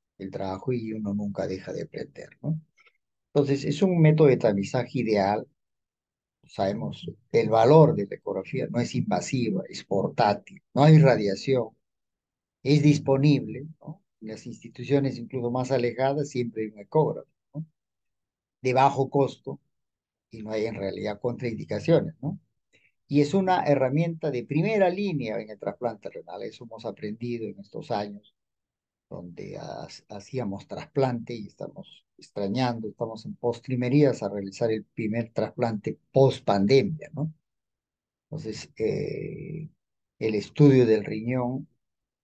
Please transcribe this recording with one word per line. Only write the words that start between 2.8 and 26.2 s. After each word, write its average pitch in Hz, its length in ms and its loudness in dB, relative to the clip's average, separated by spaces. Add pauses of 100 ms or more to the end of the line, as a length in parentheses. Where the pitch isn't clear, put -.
Entonces, 139 300 2
es 151 180 -4
un 185 200 4
método 156 260 8
de - 80 6
tamizaje 110 640 0
ideal. 107 480 0 (960)
Sabemos 101 680 -4 (220)
el 110 180 2
valor 120 460 8
de 101 120 -4
la - 80 -12
ecografía, 98 540 -6
no 120 120 -2
es 117 140 -4
invasiva, 110 760 -2
es - 160 -14
portátil, 104 760 -2 (120)
no 135 100 4
hay 156 140 10
radiación, 117 720 2 (960)
es 143 200 4
disponible, 143 840 2 (120)
¿no? - 240 -16 (180)
En 110 80 -14
las 107 160 -14
instituciones 123 720 -2
incluso 120 340 -6
más 127 200 -2
alejadas 135 580 0
siempre 117 340 -6
hay 107 60 -6
un 107 100 -18
ecógrafo, 123 500 -2 (240)
¿no? 160 120 -10 (960)
De 127 120 0
bajo 135 360 2
costo 135 500 -2 (720)
y 113 120 -14
no 107 80 -10
hay 110 140 0
en 113 100 -6
realidad 98 440 -6
contraindicaciones, 117 1000 -2
¿no? - 180 -8 (680)
Y 143 140 4
es 147 120 0
una 185 300 2
herramienta 147 680 0
de 123 160 -4
primera 190 440 2
línea 151 500 -4
en 107 100 -10
el 104 80 -16
trasplante 107 520 -8
renal. 87 340 -14